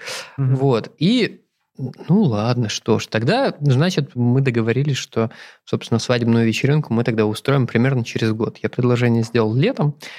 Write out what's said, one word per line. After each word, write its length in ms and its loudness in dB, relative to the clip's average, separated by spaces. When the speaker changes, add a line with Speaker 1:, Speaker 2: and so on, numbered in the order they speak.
Speaker 1:
Мгм. 180 2
Speaker 2:
Вот. 420 0
И, 420 0
ну 140 4
ладно, 460 0
что 300 -2
ж, 100 -8
тогда, 520 0
значит, 560 0
мы 260 2
договорились, 560 0
что, 320 -4
собственно, 360 -2
свадебную 460 2
вечеринку 480 0
мы 100 0
тогда 220 0
устроим 400 0
примерно 380 0
через 280 -2
год. 300 -4
Я 60 0
предложение 560 2
сделал 300 0
летом, 420 0